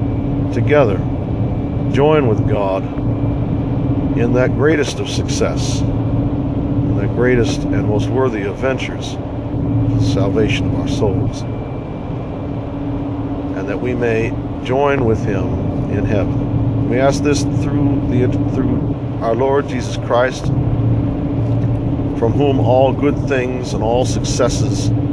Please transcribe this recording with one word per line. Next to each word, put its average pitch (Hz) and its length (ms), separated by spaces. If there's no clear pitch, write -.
together 117 440
join 147 360
with 104 220
God 98 320
in 117 160
that 123 180
greatest 139 480
of 98 100
success, - 720
in - 1120
that - 140
greatest 120 540
and - 260
most 104 180
worthy 117 360
of 98 120
ventures, - 600
the - 1000
salvation 98 540
of - 120
our - 80
souls, 110 540
and - 100
that - 120
we 123 140
may 113 360
join 139 400
with 113 220
him - 680
in 101 140
heaven. - 840
We 117 80
ask 139 240
this 143 220
through 139 680
the, 123 220
through - 680
our 113 140
Lord 135 320
Jesus - 300
Christ, 123 520
from 113 80
whom 135 300
all 127 320
good 143 340
things 127 460
and 104 100
all 120 220
successes - 840